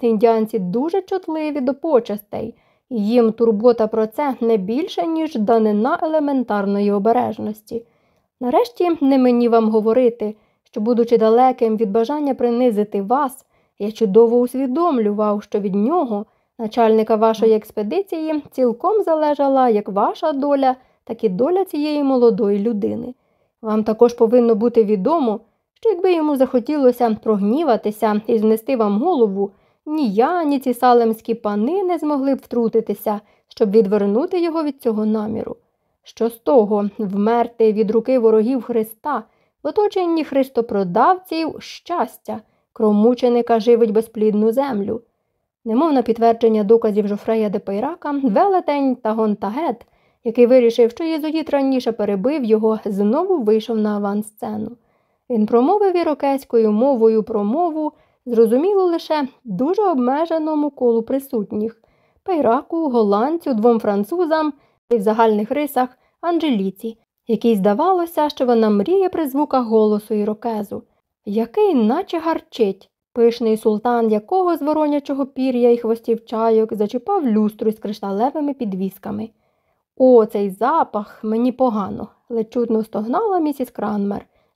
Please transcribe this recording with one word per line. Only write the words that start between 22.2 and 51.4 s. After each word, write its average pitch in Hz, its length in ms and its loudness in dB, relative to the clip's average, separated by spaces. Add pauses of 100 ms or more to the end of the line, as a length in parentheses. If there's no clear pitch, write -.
людини. 220 540 -4 (480)
Вам 220 220 -2
також 226 300 2
повинно 233 420 2
бути 233 280 0
відомо, 214 560 -2 (340)
що - 160 -4
якби 370 240 0
йому 302 220 0
захотілося 247 880 0
прогніватися 214 1040 0
і 233 100 2
знести 220 380 0
вам 208 260 0
голову, 220 500 0 (340)
ні 302 280 -2
я, 320 300 0
ні 285 160 0
ці 254 140 -4
салемські 233 640 2
пани 226 480 -2
не 359 140 -2
змогли 277 380 -2
б - 20 -4
втрутитися, 220 840 -2 (280)
щоб 214 240 -2
відвернути 208 720 2
його 330 220 -2
від 285 180 -6
цього 214 240 -2
наміру. 214 500 -4 (480)
Що - 260 -4
з 233 40 -8
того, 208 640 2
вмерти 220 760 0
від 208 180 0
руки 233 280 0
ворогів 220 440 2
Христа, 233 600 -6 (400)
в 277 40 -6
оточенні 349 560 0
христопродавців 269 1400 -2
щастя, - 840 -8 (320)
кров 214 200 2
мученика 240 640 2
живить 226 320 4
безплідну 214 600 0
землю. 220 500 -4 (640)
Немов 277 280 0
на 254 80 2
підтвердження 226 640 2
доказів 214 440 2
Жофрея 214 420 -2
де 196 100 -4
Пейрака, 262 520 -6 (120)
велетень 285 720 0
Тагонтагет, 220 920 -4 (380)
який 240 220 4
вирішив, 233 460 4
що 330 120 -8
єзуїт 311 460 -4